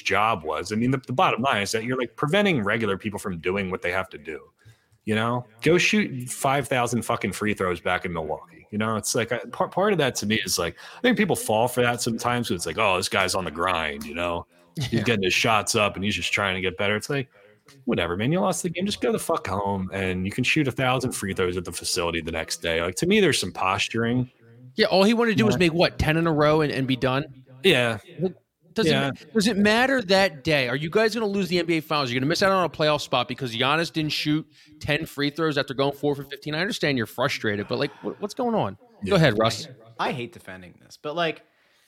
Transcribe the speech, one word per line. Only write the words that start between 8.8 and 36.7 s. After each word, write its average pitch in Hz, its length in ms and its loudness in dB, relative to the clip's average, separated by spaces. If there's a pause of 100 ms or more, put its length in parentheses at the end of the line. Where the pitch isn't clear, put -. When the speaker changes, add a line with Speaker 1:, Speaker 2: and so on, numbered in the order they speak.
Speaker 1:
it's - 180 -4
like, 117 160 0
I, 123 60 -2 (160)
part, - 180 -2
part 202 220 2
of 170 60 0
that 135 160 2
to - 100 -6
me 104 180 2
is, 92 160 -2
like, 85 160 -2 (220)
I - 40 -16
think 240 140 4
people 175 200 2
fall 110 340 2
for 123 140 0
that 120 180 0
sometimes. 120 500 -2
It's 90 140 -4
like, 85 140 -6
"Oh, 98 180 4
this 98 100 -2
guy's 95 280 2
on 92 100 -2
the 80 60 -4
grind, 80 520 -2
you 76 120 -10
know, 87 320 -4 (280)
he's 135 160 -4
Speaker 2:
Yeah. 113 120 0
Speaker 1:
getting 107 200 0
his 90 100 2
shots 107 420 2
up 104 200 2
and 92 80 -6
he's 104 120 -2
just - 180 -4
trying 98 220 0
to 95 60 -4
get 92 160 -2
better." 101 200 0
It's - 120 -6
like, 139 200 -4 (560)
whatever, 90 320 -2
man, 117 160 0
you 185 80 0
lost 190 220 -2
the 185 60 -2
game. 175 160 -6
Just 202 140 -6
go 247 120 0
the 214 80 -2
fuck - 280 -4
home 98 460 -4
and 92 320 -2
you 98 60 -4
can 127 120 -4
shoot 143 240 2
a 120 40 -4
thousand 127 400 0
free 95 220 -6
throws 90 220 0
at 92 100 -4
the 87 60 -10
facility 85 480 -2
the 80 120 -6
next 80 320 -6
day. 85 180 0
Like, 90 140 -2
to - 100 -2
me, 208 160 4
there's 151 180 4
some 90 140 -6
posturing. 117 760 0 (440)
Speaker 2:
Yeah, 214 140 2
all 190 160 4
he 220 100 4
wanted 226 180 2
to 196 60 2
do 220 80 4
was 202 100 4
Speaker 1:
Yeah. - 40 -2
Speaker 2:
make, 175 140 4
what, 170 260 2
ten 156 180 2
in 165 80 2
a 165 80 2
row 151 280 4
and, 143 120 0
and 127 140 -2
be 127 100 0
done? 131 460 -2 (200)
Speaker 1:
Yeah. 123 360 4 (760)
Speaker 2:
Does 220 120 2
Speaker 1:
Yeah. 139 200 2
Speaker 2:
it, - 260 -10
does 214 140 4
it 226 100 2
matter 240 460 4
that 185 400 2
day? 143 240 2
Are 120 80 0
you 156 140 -4
guys 214 260 2
gonna 233 100 -2
lose 196 220 0
the 175 120 2
N 170 60 0
B 165 120 0
A 156 40 0
Finals? 143 300 -2
You're 123 80 0
gonna 131 80 0
miss 175 160 2
out 196 80 4
on 190 140 2
a 156 40 0
playoff 151 300 2
spot 123 300 0
because 120 260 -6
Giannis 147 360 2
didn't 156 200 -2
shoot 151 340 0 (360)
ten 156 240 0
free 143 240 -2
throws 156 280 -2
after 135 160 -2
going 139 200 0
four 143 200 0
for 135 120 -6
fifteen? 147 280 -10
I 156 60 -4
understand 175 380 0